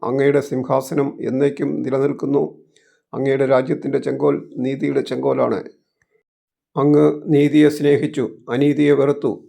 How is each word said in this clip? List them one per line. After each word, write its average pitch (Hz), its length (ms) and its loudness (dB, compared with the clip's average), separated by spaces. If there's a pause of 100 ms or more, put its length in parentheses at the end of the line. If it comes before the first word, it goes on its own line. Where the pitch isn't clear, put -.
അങ്ങയുടെ 139 380 0
സിംഹാസനം 135 680 -2 (120)
എന്നേക്കും 139 480 -2 (120)
നിലനിൽക്കുന്നു. 139 600 -2 (720)
അങ്ങയുടെ 135 400 0
രാജ്യത്തിൻ്റെ 131 460 -2
ചെങ്കോൽ 135 360 -2 (220)
നീതിയുടെ 135 460 -2
ചെങ്കോലാണ്. 131 560 -2 (1160)
അങ്ങ് 147 300 4 (220)
നീതിയെ 147 420 4
സ്നേഹിച്ചു, 143 560 0 (240)
അനീതിയെ 143 440 2
വെറുത്തു. 139 380 0 (180)